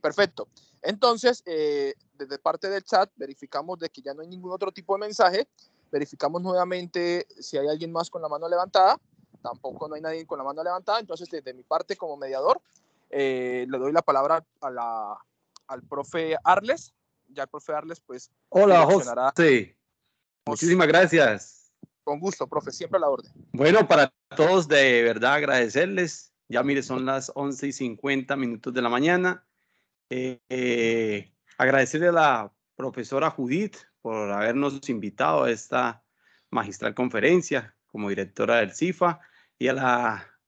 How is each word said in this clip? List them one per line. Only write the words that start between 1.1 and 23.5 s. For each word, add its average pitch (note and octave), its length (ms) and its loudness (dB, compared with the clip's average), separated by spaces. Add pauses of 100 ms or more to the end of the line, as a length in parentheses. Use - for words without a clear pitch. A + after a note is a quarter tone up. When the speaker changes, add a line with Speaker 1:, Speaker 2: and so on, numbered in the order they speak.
Speaker 1:
eh, D3 480 -2 (220)
desde C#3 240 -12
parte E3 320 -4
del G3 120 -6
chat G3+ 320 0
verificamos C#3+ 600 -10
de E3 100 -8
que D3+ 140 -14
ya C#3 140 -10
no D#3 80 -16
hay E3 40 -18
ningún F#3 240 -14
otro F#3+ 200 -6
tipo G3 240 -4
de G3+ 60 -6
mensaje. G#3 460 0 (440)
Verificamos D3 500 -4
nuevamente F3+ 840 -2 (120)
si - 200 -12
hay C#3 80 -2
alguien D#3+ 240 -4
más E3 180 -4
con E3 140 -12
la D#3 40 -8
mano D3+ 220 -6
levantada. F#3+ 500 4 (440)
Tampoco B2+ 440 -10
no D#3 60 -10
hay D3+ 80 -12
nadie D#3+ 240 -8
con D3+ 140 -8
la C3 40 -8
mano D3 200 -6
levantada. F3+ 360 -4
Entonces, F3 300 -12
desde C#3 240 -10
mi B2+ 80 -20
parte E3 340 -4
como D3+ 220 -10
mediador, C#3 460 0 (480)
eh, B2+ 580 -2
le C3+ 80 -4
doy C3+ 140 -2
la E3 100 2
palabra D3+ 420 0 (160)
a C#3 120 -8
la, A2+ 460 -8 (500)
al C3 160 0
profe D#3+ 600 -4
Arles. G#3 520 2 (320)
Ya C#3 160 -10
el C3+ 60 -10
profe D3+ 240 -10
Arles, D#3+ 260 -8
pues, - 320 -16 (180)
Speaker 2:
Hola, F3+ 380 8
Speaker 1:
direccionará. C3+ 500 2
Speaker 2:
José. C3 400 4 (680)
Muchísimas E3 400 2
gracias. D#3 840 2 (320)
Speaker 1:
Con D3 160 -6
gusto, F3 280 -4
profe, C#3+ 240 -6
siempre F3 260 -6
a F3 40 2
la D3 80 0
orden. - 220 -6 (200)